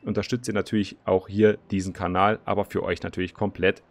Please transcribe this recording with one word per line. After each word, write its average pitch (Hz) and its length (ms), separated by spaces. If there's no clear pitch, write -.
unterstützt 110 460
ihr 107 40
natürlich 101 520
auch 95 240
hier 104 280
diesen 95 220
Kanal, 92 500
aber 98 220
für - 180
euch 90 180
natürlich 92 320
komplett - 580